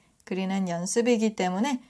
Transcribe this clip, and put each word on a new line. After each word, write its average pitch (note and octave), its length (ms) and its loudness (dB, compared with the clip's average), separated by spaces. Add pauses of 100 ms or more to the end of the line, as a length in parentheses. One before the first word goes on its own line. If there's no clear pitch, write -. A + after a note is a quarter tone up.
(240)
그리는 F#3+ 440 -2
연습이기 A3 680 2
때문에 G3+ 540 0